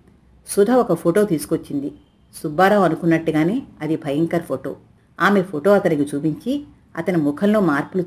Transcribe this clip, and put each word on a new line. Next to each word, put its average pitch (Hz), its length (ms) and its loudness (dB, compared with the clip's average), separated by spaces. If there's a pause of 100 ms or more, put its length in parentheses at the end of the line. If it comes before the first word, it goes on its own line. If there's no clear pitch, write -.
(500)
సుధ 202 220 2
ఒక 233 220 2
ఫోటో 170 300 2
తీసుకొచ్చింది. 151 680 -4 (520)
సుబ్బారావు 185 400 2
అనుకున్నట్టుగానే 165 760 0 (200)
అది 151 140 -2
భయంకర్ 160 480 -2
ఫోటో. 135 320 -8 (460)
ఆమె 196 200 4
ఫోటో 160 300 0
అతనికి 165 440 2
చూపించి 156 480 -4 (340)
అతని 170 200 -2
ముఖంలో 165 420 0
మార్పులు 160 480 -2